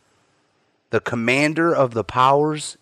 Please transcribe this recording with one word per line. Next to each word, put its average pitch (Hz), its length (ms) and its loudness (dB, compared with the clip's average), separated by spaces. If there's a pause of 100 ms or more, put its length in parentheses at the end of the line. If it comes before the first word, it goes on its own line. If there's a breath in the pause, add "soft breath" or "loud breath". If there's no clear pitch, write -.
(880)
the 113 100 -2
commander 147 720 -2
of 127 200 0
the 110 100 -2
powers 147 800 0